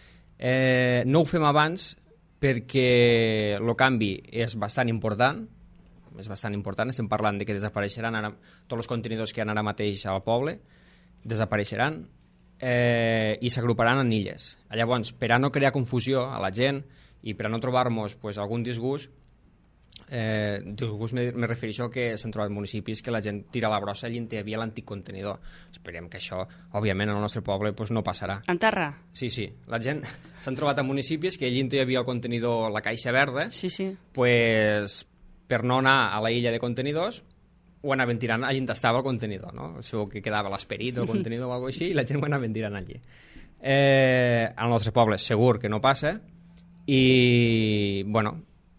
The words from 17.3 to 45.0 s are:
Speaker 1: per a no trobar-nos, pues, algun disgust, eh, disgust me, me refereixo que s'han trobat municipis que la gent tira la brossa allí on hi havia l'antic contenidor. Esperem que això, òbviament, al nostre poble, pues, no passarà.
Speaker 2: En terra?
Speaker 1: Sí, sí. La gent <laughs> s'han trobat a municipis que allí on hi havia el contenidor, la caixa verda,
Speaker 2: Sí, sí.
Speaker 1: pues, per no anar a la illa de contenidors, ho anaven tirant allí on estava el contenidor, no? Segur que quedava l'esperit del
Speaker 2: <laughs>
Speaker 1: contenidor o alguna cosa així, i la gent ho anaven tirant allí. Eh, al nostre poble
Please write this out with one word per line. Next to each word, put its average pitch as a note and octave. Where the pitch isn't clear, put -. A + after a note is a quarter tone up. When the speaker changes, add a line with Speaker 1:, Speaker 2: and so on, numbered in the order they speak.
Speaker 1:
per A2
a G#2+
no A2+
trobar-nos, B2
pues, G#2
algun G#2
disgust, B2
eh, G#2+
disgust A2
me, B2
me A#2+
refereixo A#2
que A#2+
s'han A2+
trobat G#2
municipis G#2
que -
la A2+
gent G#2
tira A2+
la G#2
brossa G2+
allí A#2
on A2+
hi A2+
havia G#2+
l'antic A2+
contenidor. G2
Esperem F2
que F#2+
això, F#2
òbviament, G#2
al G#2
nostre G#2
poble, G2+
pues, G#2+
no A2
passarà. F#2+
Speaker 2:
En F3
terra? G3
Speaker 1:
Sí, B2
sí. G#2+
La A#2
gent C#3
<laughs> -
s'han C3
trobat C#3+
a C#3
municipis D3
que C3
allí B2
on B2
hi C#3
havia B2+
el A#2
contenidor, A#2+
la G#2+
caixa A#2
verda, C3+
Speaker 2:
Sí, -
sí. F#3+
Speaker 1:
pues, A2
per B2
no B2+
anar C3
a G#2+
la A2+
illa A#2+
de A#2
contenidors, D3
ho C#3
anaven B2
tirant A2+
allí C3+
on B2+
estava A#2
el -
contenidor, G#2+
no? D#2
Segur G#2
que G#2
quedava G#2
l'esperit G#2+
del A#2+
Speaker 2:
<laughs> -
Speaker 1:
contenidor B2
o B2
alguna B2+
cosa -
així, E3+
i D#3
la C3+
gent C#3+
ho C#3+
anaven B2+
tirant G#2+
allí. F2+
Eh, C3
al A#2
nostre A2+
poble A2